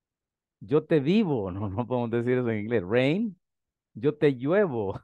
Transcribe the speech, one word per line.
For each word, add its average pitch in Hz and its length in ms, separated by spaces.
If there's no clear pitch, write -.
Yo 147 240
te 160 160
vivo. 143 500
<laughs> - 20
No, 101 160
no 107 180
podemos 120 240
decir 120 280
eso 123 120
en 107 100
inglés. 110 240
Rain. 139 540
Yo 147 220
te 147 200
lluevo. 131 680